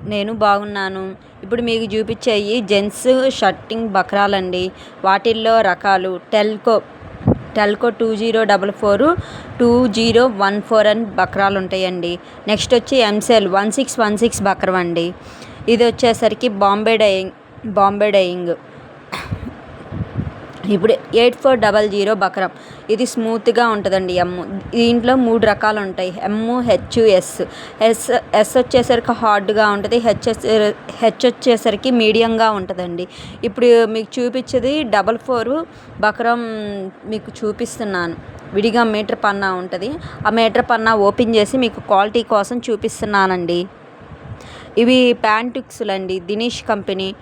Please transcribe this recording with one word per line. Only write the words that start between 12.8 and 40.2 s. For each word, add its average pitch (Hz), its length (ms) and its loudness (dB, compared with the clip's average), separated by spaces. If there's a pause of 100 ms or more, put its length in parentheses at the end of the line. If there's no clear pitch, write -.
ఎంసెల్ 208 500 4
వన్ 196 240 0
సిక్స్ 262 260 -4
వన్ 214 180 0
సిక్స్ 226 260 0
బక్రం 190 320 0
అండి. 175 400 -2 (540)
ఇది 233 160 4
వచ్చేసరికి 233 640 2
బాంబే 208 480 2
డైయింగ్, 190 380 2 (320)
బాంబే 202 440 2
డైయింగ్. 180 440 0 (2250)
ఇప్పుడు 202 200 2 (220)
ఎయిట్ 240 200 4
ఫోర్ 262 220 2
డబల్ 214 300 4
జీరో 202 260 0
బక్రం, 190 380 -2 (380)
ఇది 247 160 0
స్మూత్గా 226 600 0
ఉంటుందండి. 190 460 -2
ఎమ్, 180 180 0 (380)
దీంట్లో 233 460 2
మూడు 226 300 2
రకాలు 214 340 0
ఉంటాయి, 190 320 -6 (120)
ఎమ్, 208 160 -2 (200)
హెచ్, 240 380 0 (120)
ఎస్. 185 260 2 (440)
ఎస్, 226 260 2 (280)
ఎస్ 208 240 2
వచ్చేసరికి 247 540 2
హార్డ్గా 214 560 2
ఉంటుంది, 208 300 0
హెచ్ 226 300 0
ఎస్-, - 180 -4 (560)
హెచ్ 233 240 2
వచ్చేసరికి 240 640 0
మీడియంగా 226 600 4
ఉంటుందండి. 180 540 -6 (400)
ఇప్పుడు 233 420 6
మీకు 220 340 -4
చూపించేది 254 640 -2
డబల్ 214 340 0
ఫోర్ 240 340 -4 (480)
బక్రం 233 420 0 (640)
మీకు 214 340 -10
చూపిస్తున్నాను. 202 800 -6 (360)
విడిగా 220 320 2
మీటర్ 214 380 -2
పన్నా 202 320 -2
ఉంటుంది. 185 360 -6 (360)